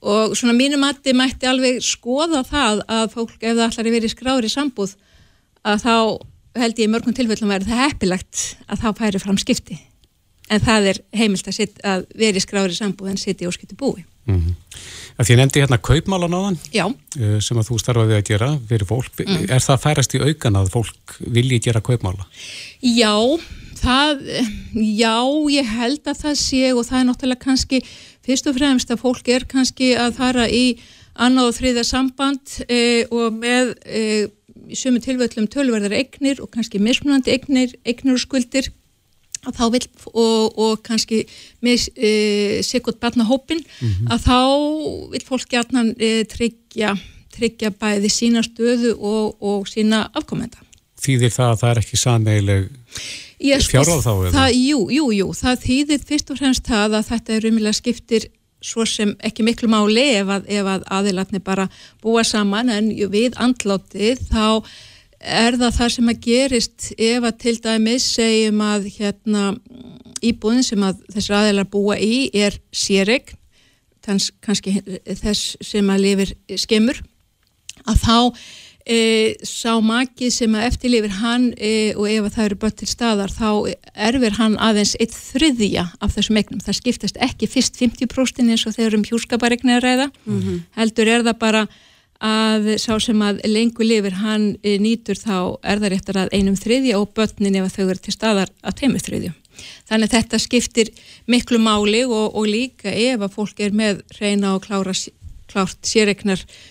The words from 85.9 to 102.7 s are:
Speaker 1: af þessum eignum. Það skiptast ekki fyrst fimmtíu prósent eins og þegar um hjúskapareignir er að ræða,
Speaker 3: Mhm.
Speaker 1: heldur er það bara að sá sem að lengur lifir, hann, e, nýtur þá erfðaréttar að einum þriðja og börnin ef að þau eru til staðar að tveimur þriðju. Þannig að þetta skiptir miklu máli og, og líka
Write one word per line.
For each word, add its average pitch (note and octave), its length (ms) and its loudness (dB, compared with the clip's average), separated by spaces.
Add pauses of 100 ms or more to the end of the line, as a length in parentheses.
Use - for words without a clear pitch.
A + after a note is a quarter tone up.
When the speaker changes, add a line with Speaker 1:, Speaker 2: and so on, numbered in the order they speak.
Speaker 1:
af G#3 160 -2
þessum G#3+ 240 2
eignum. - 240 -6
Það G3+ 160 -4
skiptast - 400 -4
ekki B3 280 -2
fyrst - 280 0
fimmtíu B3 320 -2
prósent B3 400 0
eins A3+ 180 2
og A3 80 -4
þegar A3 220 0
um G#3 80 2
hjúskapareignir A#3+ 720 0
er B3 40 4
að B3 60 0
ræða, B3+ 240 0 (160)
Speaker 3:
Mhm. F#3 380 -2 (120)
Speaker 1:
heldur A3 320 2
er A#3 140 4
það A3+ 160 0
bara A3 300 0 (520)
að A3 580 0
sá A3 220 -2
sem G#3+ 180 0
að G#3 260 0
lengur A3+ 420 0
lifir, G#3 260 2
hann, G#3+ 500 -2
e, G#3 160 2
nýtur G#3+ 380 0
þá F#3 460 -4
erfðaréttar G3 540 -2
að F#3+ 160 -2
einum G3 240 2
þriðja A#3+ 440 0
og G#3 140 -4
börnin G3+ 420 0
ef F#3+ 80 0
að F#3+ 140 -6
þau F#3+ 120 0
eru F#3 120 -4
til G3+ 100 -8
staðar G3+ 360 0 (140)
að - 140 -6
tveimur B3+ 240 0
þriðju. - 320 -6 (560)
Þannig A3 200 0
að A#3+ 80 0
þetta A3+ 240 0
skiptir A#3 500 0 (360)
miklu A#3+ 320 2
máli G#3+ 460 2
og, A3 300 -2
og G#3+ 120 -2
líka G#3+ 460 -4